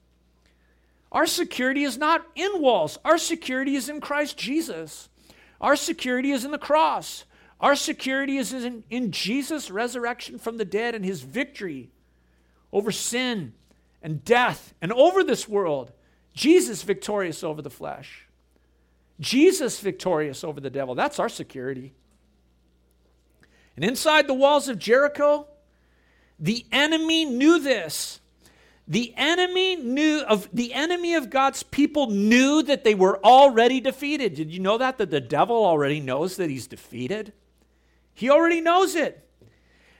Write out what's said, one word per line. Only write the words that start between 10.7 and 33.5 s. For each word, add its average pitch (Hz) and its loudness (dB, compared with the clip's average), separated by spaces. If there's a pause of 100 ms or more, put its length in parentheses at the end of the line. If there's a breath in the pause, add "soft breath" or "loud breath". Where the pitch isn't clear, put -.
and 214 -8
his 185 -6
victory 139 -10 (800)
over 208 -2
sin 226 -4 (480)
and 151 -8
death 233 2
and 170 -2
over 349 6
this 285 -2
world. 165 -2 (420)
Jesus 247 4
victorious 190 -4
over 156 -6
the 143 -12
flesh. - -16 (920)
Jesus 285 2
victorious 165 -4
over 147 -10
the 135 -8
devil. 127 -6
That's 190 -4
our 226 0
security. 135 -12 (1800 soft breath)
And 135 -8
inside 294 2
the 277 2
walls 277 4
of 226 -6
Jericho, 294 2 (920)
the 214 -4
enemy 320 2
knew 294 4
this. 240 -4 (680 soft breath)
The 233 -2
enemy 359 0
knew 302 0
of, 208 0
the 240 -4
enemy 339 -2
of 285 -2
God's 269 0
people 285 0
knew 240 4
that 277 -2
they 214 4
were 190 4
already 254 8